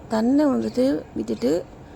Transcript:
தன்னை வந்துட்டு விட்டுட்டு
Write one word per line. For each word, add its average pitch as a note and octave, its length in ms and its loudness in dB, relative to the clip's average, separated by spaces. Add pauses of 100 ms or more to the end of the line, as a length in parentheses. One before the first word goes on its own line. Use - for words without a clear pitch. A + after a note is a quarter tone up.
தன்னை B3+ 380 4
வந்துட்டு B3+ 560 0 (120)
விட்டுட்டு A3+ 500 -2 (320)